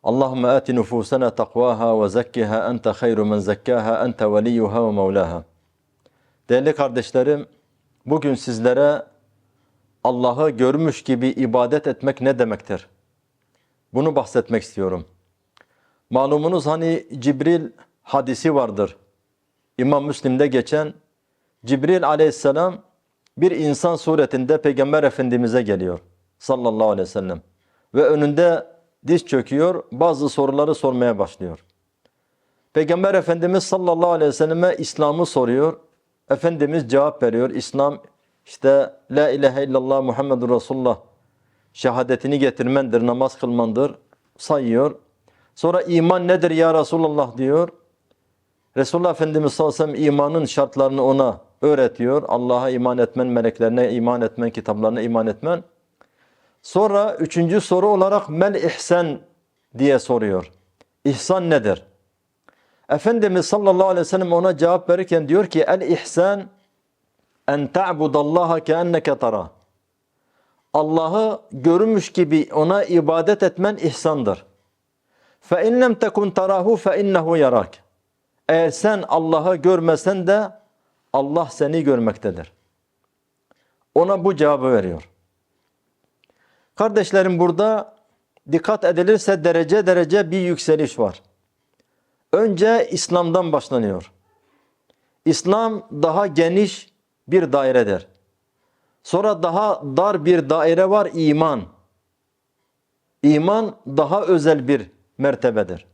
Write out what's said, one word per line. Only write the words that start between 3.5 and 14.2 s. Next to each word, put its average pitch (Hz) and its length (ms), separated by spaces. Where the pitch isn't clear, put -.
أنت 120 180
وليها 107 640
ومولاها. 95 580
Değerli 135 260
kardeşlerim, 135 720
bugün 135 280
sizlere 127 720
Allah'ı 123 460
görmüş 135 520
gibi 127 260
ibadet 123 580
etmek 131 340
ne 131 180
demektir? 104 480
Bunu 143 220
bahsetmek 120 460